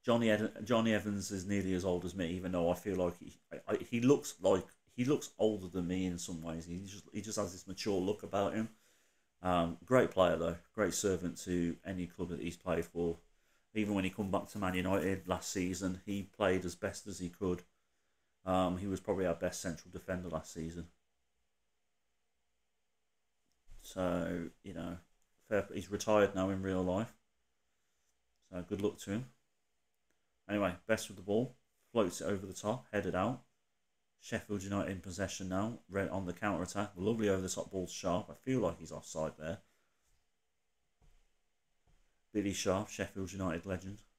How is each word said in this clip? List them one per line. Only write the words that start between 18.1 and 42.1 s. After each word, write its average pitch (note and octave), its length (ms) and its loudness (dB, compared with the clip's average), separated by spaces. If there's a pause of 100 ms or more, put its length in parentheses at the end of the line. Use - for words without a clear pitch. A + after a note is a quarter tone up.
Um, F#2 320 2
he F#2+ 80 -4
was F#2+ 140 -2
probably F#2+ 260 0
our E2+ 80 2
best F2+ 260 -4
central F2 320 -8
defender F2+ 380 -6
last - 240 -6
season. E2 320 -8 (3000)
So, F2 680 -2 (140)
you G2 120 -12
know, F2 220 -8 (520)
fair, G2+ 240 0
he's G2+ 160 -6
retired G2+ 460 4
now F#2+ 160 2
in F#2+ 100 -2
real F#2+ 220 0
life. F#2 280 0 (1400)
So F2+ 100 -6
good F#2+ 200 -4
luck - 180 0
to - 100 -10
him. A2+ 160 0 (1200)
Anyway, G2+ 280 2 (120)
best A2 200 2
with G2 100 -14
the F#2+ 60 -16
ball. A2 320 2 (360)
Floats G#2 300 2
it - 40 -4
over G2 200 0
the F#2+ 80 -10
top, G#2+ 400 -2
headed G2 220 0
out. A2 260 2 (800)
Sheffield G#2 400 -4
United G2 300 0
in F#2+ 80 -4
possession F#2 500 -6
now. G#2 300 -2 (100)
Red F#2+ 200 0
on F#2+ 180 -4
the F2 60 -4
counter-attack. G2+ 640 -2
Lovely G#2 340 2
over-the-top F#2 420 0
ball, F#2 160 -2
Sharp. F2 420 -2
I D#2 60 -14
feel C3 240 0
like E2+ 200 0
he's D#2+ 120 -14
offside D#2 480 -4
there. E2 180 -4 (2750)